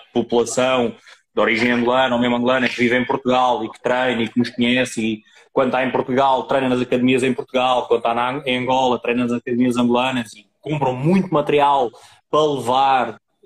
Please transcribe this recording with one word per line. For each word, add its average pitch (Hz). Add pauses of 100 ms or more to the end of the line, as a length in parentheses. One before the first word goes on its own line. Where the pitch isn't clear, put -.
(120)
população 120 (400)
de 113
origem 113
angolana, 123
ou 120
mesmo 123
angolana, 123
que -
vive 123
em 127
Portugal 127
e 107
que -
treina 123
e 110
que -
nos 120
conhece 123
e 110 (300)
quando 131
está 127
em 123
Portugal, 131
treina 135
nas 123
academias 123
em 131
Portugal, 127
quando 117
está 117
na, 127
em 127
Angola, 127
treina 120
nas 120
academias 123
angolanas 123
e - (140)
compram 139
muito 180
material 143 (360)
para 151
levar, 131 (260)